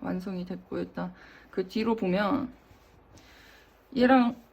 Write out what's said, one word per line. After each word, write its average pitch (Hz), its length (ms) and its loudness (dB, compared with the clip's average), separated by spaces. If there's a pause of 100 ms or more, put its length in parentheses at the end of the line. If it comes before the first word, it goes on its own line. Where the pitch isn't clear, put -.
완성이 185 420 -6
됐고, 185 340 -10
일단 180 360 -8 (360)
그 185 160 -4
뒤로 220 300 0
보면 185 560 0 (1400)
얘랑, 247 400 6 (160)